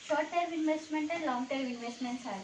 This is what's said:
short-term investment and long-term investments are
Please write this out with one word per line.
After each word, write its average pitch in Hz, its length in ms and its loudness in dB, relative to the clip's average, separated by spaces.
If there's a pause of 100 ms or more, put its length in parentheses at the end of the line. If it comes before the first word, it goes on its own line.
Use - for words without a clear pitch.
short-term 330 460 2
investment 311 600 2
and 339 140 0
long-term 262 400 0
investments 240 600 -4
are 196 180 -4